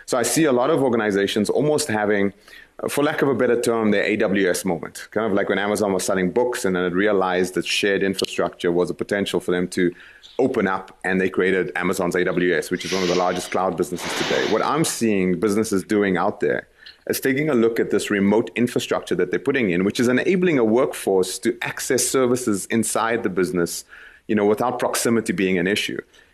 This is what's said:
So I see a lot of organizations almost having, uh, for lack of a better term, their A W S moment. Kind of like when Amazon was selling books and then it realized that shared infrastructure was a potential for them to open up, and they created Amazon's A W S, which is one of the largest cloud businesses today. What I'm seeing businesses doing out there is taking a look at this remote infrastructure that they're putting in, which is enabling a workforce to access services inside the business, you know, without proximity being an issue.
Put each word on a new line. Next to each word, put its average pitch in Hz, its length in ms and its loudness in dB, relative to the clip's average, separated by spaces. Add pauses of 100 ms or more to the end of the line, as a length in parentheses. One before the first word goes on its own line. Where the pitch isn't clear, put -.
So 131 140 -2
I 117 40 0
see 147 220 2
a 139 80 4
lot 123 160 2
of 151 140 2
organizations 107 680 0
almost 147 400 0
having, 104 440 0 (500)
uh, - 60 -2
for - 140 -2
lack 147 200 0
of 139 60 2
a 135 60 2
better 120 260 2
term, 113 300 2
their 101 140 2
A 107 120 0
W 98 340 2
S 90 160 -2
moment. - 460 -6
Kind 110 140 -2
of 101 60 0
like 98 160 0
when 98 100 2
Amazon 101 360 0
was 92 100 -2
selling 92 260 0
books 123 360 0
and 92 100 0
then 90 80 0
it 87 80 0
realized 92 600 2
that 85 100 -2
shared 98 380 0
infrastructure 92 680 -2
was 85 200 0
a 82 40 -4
potential 98 460 -2
for - 100 -6
them 90 180 0
to 92 240 0 (480)
open 113 260 0
up, 95 380 -6
and 92 160 0
they 92 100 0
created 92 460 0
Amazon's 90 400 -2
A 90 80 2
W 90 320 0
S, 76 120 -2
which 92 160 -6
is 85 80 -6
one 95 120 -2
of 87 40 0
the 87 60 2
largest 90 380 -2
cloud 92 240 -2
businesses 87 420 -4
today. - 340 -2
What 110 100 0
I'm 147 220 0
seeing 95 540 0
businesses 101 460 0
doing 101 320 2
out 95 240 -2
there 69 260 -2 (420)
is - 120 -2
taking 135 280 0
a 143 60 0
look 117 240 2
at 104 140 -2
this 101 180 0
remote 104 460 2
infrastructure 110 580 -2
that 87 160 0
they're 92 80 -2
putting 127 320 0
in, 87 140 0
which 101 160 0
is 120 80 2
enabling 165 500 2
a 117 60 4
workforce 107 760 0
to - 240 -2
access - 460 -2
services 123 580 0
inside 113 560 0
the 110 60 0
business, 90 560 -2 (420)
you 110 80 -2
know, 104 100 2
without 120 360 2
proximity 117 520 0
being 92 240 2
an 87 120 0
issue. - 320 -2 (340)